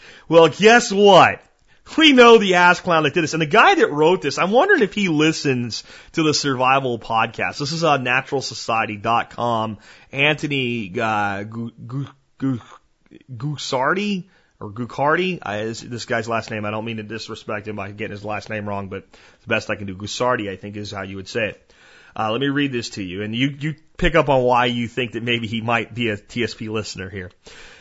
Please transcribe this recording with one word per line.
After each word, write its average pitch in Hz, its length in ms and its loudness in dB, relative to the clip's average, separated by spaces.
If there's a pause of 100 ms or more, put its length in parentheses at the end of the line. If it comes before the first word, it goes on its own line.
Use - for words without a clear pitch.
(300)
Well, 165 180 8
guess 220 440 4
what? 185 500 8 (560)
We 311 140 8
know 233 260 10
the 202 160 4
ass 180 260 6
clown 165 220 2
that 143 140 0
did 175 80 2
this. 147 100 -4
And 160 80 -2
the 151 60 -2
guy 247 260 6
that 320 180 2
wrote 156 300 2
this, 143 160 -4
I'm 170 140 0
wondering 311 320 4
if 185 100 -2
he 202 160 -2
listens 147 720 0 (280)
to 165 100 -2
the 151 140 2
Survival 131 640 0
Podcast. 113 580 -4
This 147 140 -6
is 165 120 -8
on 143 200 0
natural 127 380 -4
society 110 560 -6
dot 113 340 -2
com. 110 480 -4 (320)
Anthony, 135 880 -4
uh, 104 440 -2
Gu-, 117 300 -12 (140)
Gu-, 131 220 -8 (280)
Gu-, 131 240 -4 (720)
Gusardi? 151 920 -4 (340)
Or 107 120 -14
Gucardi? 151 720 -2
I, 104 220 -6
this, 113 180 -8
this 117 240 -12
guy's 117 240 -4
last 113 220 -4
name, 107 140 -6
I 104 40 -4
don't 107 160 -6
mean 113 120 -8
to 107 60 -10
disrespect 107 640 -10
him 104 80 -8
by 101 160 -10
getting 104 200 -10
his 101 120 -14
last 104 280 -8
name 104 180 -8
wrong, 101 180 -6
but 98 160 -12 (380)
the - 60 -20
best 110 240 -2
I 104 40 -4
can 101 120 -10
do, 95 80 -10
Gusardi, 110 520 -4
I 95 100 -10
think, 104 200 -14
is 104 140 -12
how 101 100 -10
you 98 140 -12
would 95 120 -14
say 110 220 -2
it. - 240 -18 (420)
Uh, 110 160 -4
let 117 80 -2
me 139 80 -2
read 139 240 0
this 120 200 -8
to 107 100 -10
you, 92 220 -8
and 110 120 -8
you, 139 240 -2
you 151 160 -6 (220)
pick 175 160 0
up 147 160 2
on 131 140 4
why 123 220 4
you 120 220 -2
think 113 260 -6
that 113 100 -8
maybe 117 240 -2
he 113 140 -6
might 113 340 -4
be 117 140 -2
a 104 80 -2
T - 260 -6
S 110 100 -4
P 110 160 -12
listener 104 400 -10
here. 90 220 -12 (500)